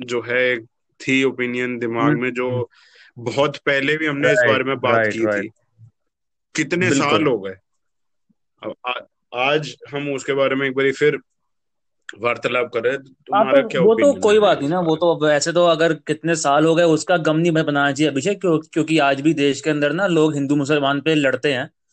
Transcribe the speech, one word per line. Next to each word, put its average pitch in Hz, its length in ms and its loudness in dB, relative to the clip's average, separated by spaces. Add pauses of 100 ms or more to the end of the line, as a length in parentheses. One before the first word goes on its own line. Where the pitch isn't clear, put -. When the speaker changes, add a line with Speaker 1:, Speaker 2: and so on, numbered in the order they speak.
Speaker 1:
जो 120 200 -6
है 123 320 0
एक 117 120 -6 (360)
थी 135 240 0
opinion 123 540 -4
दिमाग 117 320 0
Speaker 2:
हम्म। 120 120 0
Speaker 1:
में, 127 100 -2
जो 123 380 -4 (480)
बहुत 127 380 -2
पहले 139 400 -2
भी 156 100 -4
हमने 143 260 0
इस - 60 2
Speaker 2:
Right, 120 120 4
Speaker 1:
बारे 131 140 0
में 127 160 -4
बात 123 140 0
Speaker 2:
right, 110 180 2
Speaker 1:
की 110 120 -4
Speaker 2:
राइट। 104 200 -2
Speaker 1:
थी। - 40 -10 (1080)
कितने 175 320 -2
Speaker 2:
बिल्कुल। 143 220 2
Speaker 1:
साल 156 160 2
हो 123 120 0
गए? 95 160 -10 (1120)
अब 110 100 -10 (120)
आ-, - 480 -12
आज 147 420 -2 (140)
हम 143 220 -6
उसके 135 200 -6
बारे 135 240 0
में 139 120 -2
एक 127 60 -6
बारी 135 180 2
फिर 143 260 0 (1000)
वार्तालाप 120 580 -2
करें। 123 220 -2
तुम्हारा 214 600 0
Speaker 2:
आप, 247 120 2
Speaker 1:
क्या - 100 -2
Speaker 2:
वो 180 60 4
तो 220 60 6
Speaker 1:
ओपिनियन 226 280 2
Speaker 2:
कोई 208 140 4
Speaker 1:
है 214 60 6
Speaker 2:
बात 185 180 4
Speaker 1:
इस - 20 -10
Speaker 2:
नहीं 139 100 -2
ना, 170 60 0
वो 185 60 0
Speaker 1:
बारे 160 100 0
में? 156 80 -2
Speaker 2:
तो 170 140 2
अब 147 100 -4
वैसे 151 280 2
तो 175 140 4
अगर 165 260 2
कितने 156 420 -4
साल 151 300 2
हो 160 100 4
गए 165 80 4
उसका 165 340 2
गम 156 200 0
नहीं 170 160 2
बनाना 147 400 0
चाहिए 143 180 0
अभिषेक, 160 300 -2
क्यों-, 160 320 0
क्योंकि 160 260 0
आज 139 220 2
भी 156 140 2
देश 143 260 0
के 156 100 -4
अंदर 147 220 0
ना 185 140 -2
लोग 156 280 2
हिंदू 139 220 -2
मुसलमान 143 440 0
पे 160 140 0
लड़ते 139 380 0
हैं, 131 180 -6 (220)